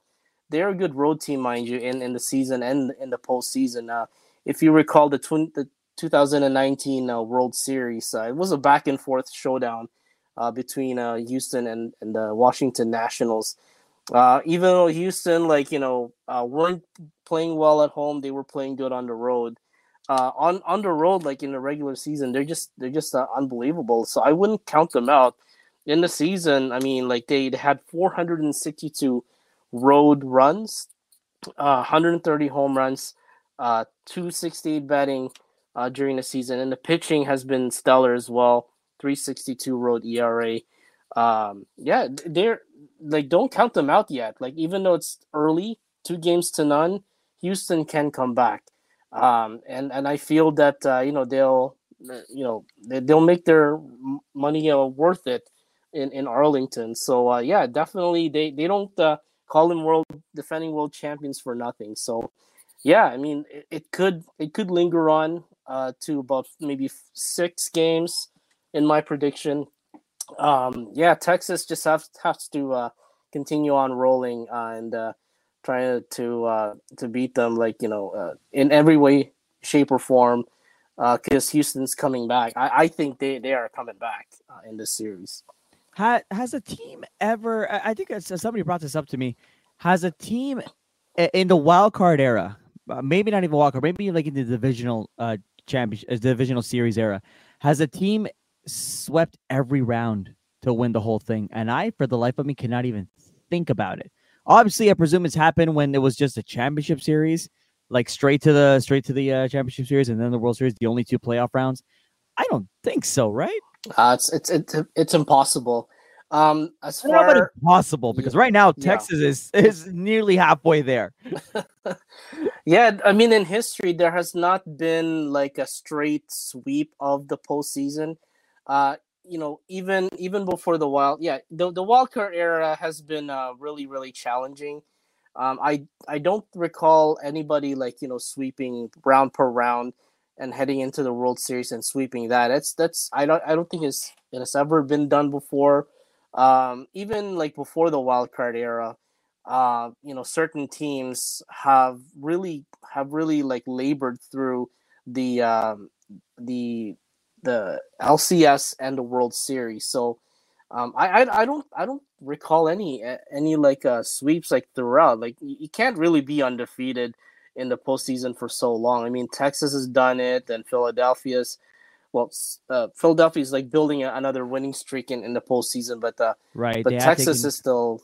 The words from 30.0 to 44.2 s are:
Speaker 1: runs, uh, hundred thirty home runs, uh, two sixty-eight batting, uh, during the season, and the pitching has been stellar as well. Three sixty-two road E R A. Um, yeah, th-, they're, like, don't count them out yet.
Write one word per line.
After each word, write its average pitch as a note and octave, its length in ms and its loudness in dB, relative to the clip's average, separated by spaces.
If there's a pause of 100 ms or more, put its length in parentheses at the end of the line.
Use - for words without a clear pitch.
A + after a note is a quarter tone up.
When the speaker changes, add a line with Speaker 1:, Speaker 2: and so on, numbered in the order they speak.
Speaker 1:
runs, C#3 680 2 (680)
uh, C#3+ 260 2
hundred E3 400 2
thirty D3 260 0
home C#3 280 -2
runs, C3 380 -2 (440)
uh, A#2 280 -2 (180)
two F3 260 -8
sixty-eight D#3 560 -6
batting, C#3 440 0 (440)
uh, B2 140 -4
during C3+ 280 -4
the C3 60 -4
season, B2+ 380 -6
and C3 100 -4
the B2+ 60 -4
pitching D#3+ 480 -2
has C3+ 180 -2
been C3 280 -2
stellar C3 420 4
as A#2+ 160 -4
well. A#2+ 400 2 (320)
Three C#3 140 -2
sixty-two C3 640 -8
road A#2+ 260 0
E A#2 160 -4
R A#2 220 0
A. A2+ 220 -4 (520)
Um, A2 480 0 (140)
yeah, F#3 300 0
th-, C3+ 180 -12
they're, F#3 340 0 (400)
like, D3+ 280 -2
don't G3 240 2
count - 220 2
them D3 160 0
out G3+ 200 2
yet. A#2+ 300 -8